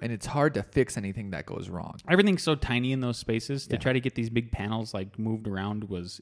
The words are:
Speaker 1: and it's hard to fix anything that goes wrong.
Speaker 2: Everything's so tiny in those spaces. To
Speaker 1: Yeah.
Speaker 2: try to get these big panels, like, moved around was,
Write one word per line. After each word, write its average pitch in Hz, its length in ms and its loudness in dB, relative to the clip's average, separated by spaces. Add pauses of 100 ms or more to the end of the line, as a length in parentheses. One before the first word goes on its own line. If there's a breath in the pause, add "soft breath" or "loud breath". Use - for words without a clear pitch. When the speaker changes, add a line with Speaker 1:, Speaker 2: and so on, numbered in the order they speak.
Speaker 1:
and 117 100 -2
it's 107 140 -6
hard 147 260 4
to 101 100 0
fix - 360 0
anything 98 320 -6
that 82 160 -6
goes 90 240 -8
wrong. 82 280 -8 (120)
Speaker 2:
Everything's 190 320 8
so 160 120 4
tiny 123 380 0
in 131 80 0
those 123 160 0
spaces. 117 520 -2
To 120 80 0
Speaker 1:
Yeah. - 40 -4
Speaker 2:
try 131 140 2
to 131 60 4
get 127 140 -2
these 117 140 -2
big 117 240 0
panels, 110 400 -2
like, 98 260 -6
moved 110 300 -2
around 104 400 -2
was, 90 340 -6